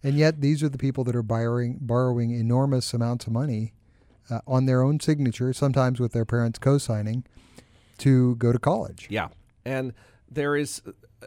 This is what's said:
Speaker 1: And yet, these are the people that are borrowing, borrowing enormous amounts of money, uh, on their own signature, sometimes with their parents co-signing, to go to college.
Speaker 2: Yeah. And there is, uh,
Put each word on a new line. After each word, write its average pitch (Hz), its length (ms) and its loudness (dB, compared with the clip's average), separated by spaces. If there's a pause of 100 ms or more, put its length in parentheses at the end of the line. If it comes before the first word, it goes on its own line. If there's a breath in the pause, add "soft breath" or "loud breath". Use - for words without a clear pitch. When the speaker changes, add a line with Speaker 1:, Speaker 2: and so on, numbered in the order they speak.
Speaker 1:
And 139 140 0
yet, 156 240 4
these 143 220 2
are 156 80 2
the 135 80 -8
people 135 260 -2
that 120 120 -2
are 120 60 -2
borrowing, 117 600 -2
borrowing 120 480 0
enormous 123 640 0
amounts 117 320 -2
of 113 80 -2
money, 113 400 -4 (540 soft breath)
uh, 117 180 -6
on 131 200 2
their 127 160 4
own 147 160 2
signature, 131 540 0
sometimes 127 480 0
with 120 120 -2
their 117 120 0
parents 117 340 -2
co-signing, 120 640 0 (760 soft breath)
to 127 380 4
go 120 160 2
to 120 60 2
college. 147 500 -4
Speaker 2:
Yeah. 107 200 -4 (360)
And 131 280 -6 (360 soft breath)
there 143 280 -2
is, - 300 -4
uh, 101 60 -14 (340)